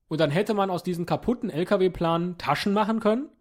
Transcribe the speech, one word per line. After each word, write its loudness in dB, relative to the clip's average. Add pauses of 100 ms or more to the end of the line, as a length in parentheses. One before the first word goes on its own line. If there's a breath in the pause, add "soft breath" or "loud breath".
und -4
dann 2
hätte 0
man 0
aus -2
diesen -4
kaputten -2
L-K-W-Planen 0
Taschen 0
machen 2
können. 0 (120)